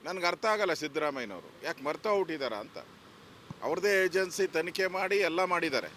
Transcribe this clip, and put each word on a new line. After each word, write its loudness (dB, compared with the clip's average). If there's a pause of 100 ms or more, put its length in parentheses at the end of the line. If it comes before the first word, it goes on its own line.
ನನಗೆ -2
ಅರ್ಥ -4
ಆಗಲ್ಲ 2
ಸಿದ್ದರಾಮಯ್ಯನವರು -4 (160)
ಯಾಕೆ -6
ಮರ್ತಾ -2
ಹೋಗಿದ್ದಾರ -2 (100)
ಅಂತ. -14 (880)
ಅವ್ರದ್ದೇ 2 (120)
ಏಜೆನ್ಸಿ 0 (120)
ತನಿಖೆ 0 (120)
ಮಾಡಿ 2 (120)
ಎಲ್ಲ 0 (140)
ಮಾಡಿದ್ದಾರೆ. 0